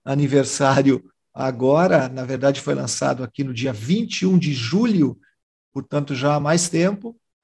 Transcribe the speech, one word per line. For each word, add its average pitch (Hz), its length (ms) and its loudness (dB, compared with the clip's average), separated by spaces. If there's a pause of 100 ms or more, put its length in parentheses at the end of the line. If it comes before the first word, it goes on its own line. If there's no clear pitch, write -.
aniversário 139 1000 2 (300)
agora, 135 760 2
na 131 160 -8
verdade 135 380 -2
foi 143 140 -4
lançado 131 480 -4
aqui 127 200 -8
no 131 100 -8
dia 123 200 -4
vinte 143 480 -4
e 180 40 -2
um 185 120 4
de 147 160 0
julho, 147 640 0 (560)
portanto 143 420 -4
já 143 200 0
há 147 40 0
mais 156 300 0
tempo, 202 480 -2 (260)